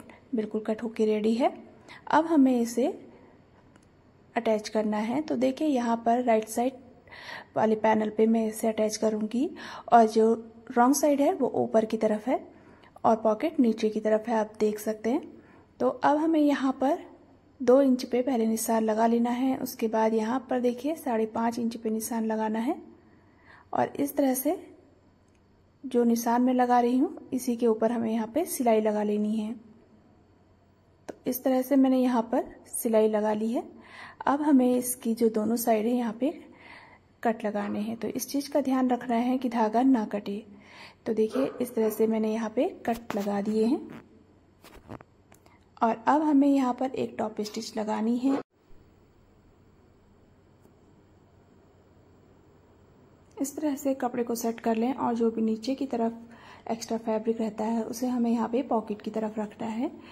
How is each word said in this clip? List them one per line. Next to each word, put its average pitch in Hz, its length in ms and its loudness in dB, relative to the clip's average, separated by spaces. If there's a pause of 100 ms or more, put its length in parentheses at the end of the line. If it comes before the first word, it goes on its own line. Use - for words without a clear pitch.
(340)
बिल्कुल 214 280 -4
cut 220 200 -4
होके 226 240 -2
ready 214 280 2
है। 285 180 0 (560)
अब 311 180 4
हमें 262 340 6
इसे 233 260 0 (1500)
attach 220 340 -2
करना 214 300 -2
है। 240 240 -2
तो 302 140 -4
देखिए, 262 320 0
यहाँ 240 300 0
पर 233 260 2
right 220 240 2
side 247 240 -2 (840)
वाले 220 200 2
panel 214 340 2
पे 220 180 2
मैं 226 180 2
इसे 220 220 -4
attach 214 300 0
करूँगी 220 500 -2 (400)
और 233 180 8
जो 220 260 4 (380)
wrong 247 260 4
side 285 240 4
है, 302 140 4
वो 269 220 0
ऊपर 233 280 2
की 220 120 -4
तरफ 214 320 -2
है 320 120 0 (640)
और 226 140 4
pocket 226 420 0
नीचे 220 280 2
की 220 120 -4
तरफ 214 280 0
है, 233 80 0
आप 214 240 -2
देख 214 200 0
सकते 214 300 -4
हैं। 311 120 0 (580)
तो 247 80 2
अब 277 300 2
हमें 320 220 2
यहाँ 277 340 2
पर 285 240 0 (640)
दो 254 220 6
इंच 254 220 2
पे 240 180 -2
पहले 233 240 0
निशान 220 380 0
लगा 220 220 2
लेना 233 260 2
है। 262 260 0
उसके - 300 -4
बाद 220 260 2
यहाँ 226 360 -2
पर 254 100 0
देखिए, 247 360 -2
साढ़े 233 320 -2
पाँच 233 300 -2
इंच 226 180 -4
पे 220 140 -6
निशान 220 360 -4
लगाना 220 320 -2
है 269 180 -2 (960)
और - 240 0
इस 277 200 -2
तरह 269 200 2
से 311 200 0 (1300)
जो 240 200 2
निशान 233 380 2
मैं 254 120 4
लगा 247 260 4
रही 240 180 2
हूँ, - 340 -2
इसी 240 240 -2
के 240 100 0
ऊपर 226 260 2
हमें 233 200 -2
यहाँ 220 160 -2
पे 311 180 -2
सिलाई 233 340 2
लगा 214 220 0
लेनी 208 340 0
है। 214 160 -4 (1600)
तो - 60 -12 (120)
इस 254 180 -4
तरह 254 180 2
से 269 140 0
मैंने 262 220 6
यहाँ 247 260 2
पर 285 200 -2 (280)
सिलाई 220 360 2
लगा 214 260 0
ली 220 180 -2
है। 320 100 -2 (640)
अब 285 160 2
हमें 262 260 6
इसकी 247 460 -2
जो 226 160 2
दोनों 220 280 0
साइड 220 280 2
है, 247 60 0
यहाँ 240 220 -2
पे 277 180 -2 (880)
कट 226 220 -2
लगाने 208 360 -4
हैं। 226 160 -6
तो 214 120 -6
इस - 200 -6
चीज़ 277 220 -6
का 294 120 2
ध्यान 262 280 0
रखना 240 260 -2
है 247 220 0
कि 262 120 -4
धागा 226 340 2
ना 247 220 4
कटे। 202 380 -8 (600)
तो 226 80 -2
देखिए, 220 360 0 (100)
इस 240 140 -6
तरह 220 160 0
से 220 160 0
मैंने 220 260 0
यहाँ 220 180 -4
पे 285 180 0 (180)
कट 233 300 -4
लगा 202 260 -2
दिए 220 240 0
हैं 311 200 -2 (1900)
और 226 320 0
अब 294 140 4
हमें 285 260 6
यहाँ 269 260 4
पर 262 180 -4
एक - 260 -4
top 214 240 -4
stitch 220 340 -10
लगानी 214 420 -2
है। 269 220 0 (4000)
इस 277 200 -6
तरह 302 200 -2
से 269 200 -2
कपड़े 247 280 -4
को 233 100 -4
set 233 260 -4
कर 226 160 0
लें 233 180 0
और 240 200 -2
जो 226 160 2
भी 226 120 -2
नीचे 220 320 -2
की 269 120 -4
तरफ - 840 -6
extra 226 280 -6
fabric 226 420 -2
रहता 214 240 -4
है, 233 180 -2
उसे 240 240 -6
हमें 233 240 0
यहाँ 226 180 0
पे 240 160 0
pocket 214 380 -4
की 214 80 -8
तरफ 220 280 -6
रखना 208 300 -8
है 233 220 -4 (220)